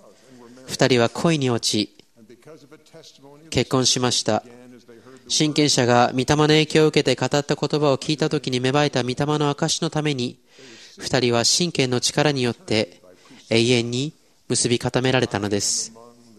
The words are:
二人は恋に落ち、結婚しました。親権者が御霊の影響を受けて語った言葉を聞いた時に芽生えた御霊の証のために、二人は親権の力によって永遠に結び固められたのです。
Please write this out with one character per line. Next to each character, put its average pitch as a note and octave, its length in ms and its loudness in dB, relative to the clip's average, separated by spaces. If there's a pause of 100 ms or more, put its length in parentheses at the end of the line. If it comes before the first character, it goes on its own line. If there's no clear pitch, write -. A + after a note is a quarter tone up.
(680)
二 C3 220 2
人 B2 120 4
は A#2 80 4
恋 E3 300 -2
に C3 100 -2
落 A2+ 400 -2
ち、 - 60 -20 (1600)
結 - 200 -2
婚 B2+ 160 0
し - 140 -2
ま B2 100 0
し - 140 -2
た。 G#2+ 180 0 (840)
親 D3+ 240 0
権 D3 160 2
者 C3 180 2
が A#2+ 260 4
御 B2+ 60 -2
霊 B2+ 60 0 (120)
の - 0 - (120)
影 D#3 180 4
響 D#3 180 2
を - 40 6
受 D3+ 140 2
け B2+ 140 0
て - 20 -6
語 B2+ 80 -2
っ - 40 -4
た D#3 120 0
言 D3 380 -4
葉 D3 120 2
を B2+ 60 0
聞 - 140 -4
い D3 40 -2
た D#3 120 -2
時 C#3+ 220 -4
に B2+ 100 -2
芽 C3 100 0
生 D3 160 2
え - 40 -2
た B2+ 120 -2
御 B2 80 -4
霊 C#3+ 280 -2
の D3 120 0
証 D#3 320 -4
の D#3+ 80 -4
た D#3 120 -4
め D3+ 120 -2
に、 B2 260 -6 (580)
二 - 220 -2
人 A#2+ 120 2
は A#2 120 2
親 F3 260 0
権 C3 200 0
の B2 100 0
力 D3 320 0
に C3+ 100 -4
よ A#2+ 80 0
っ A2 40 -4
て - 460 -4 (500)
永 A#2 180 4 (100)
遠 A#2 120 -2
に C3+ 240 -6 (340)
結 B2 200 0
び A#2 100 2
固 B2+ 240 -2
め C3 100 2
ら B2+ 80 2
れ B2 60 2
た G#2 120 -4
の G2+ 100 -4
で G#2 120 -2
す。 - 320 -6 (460)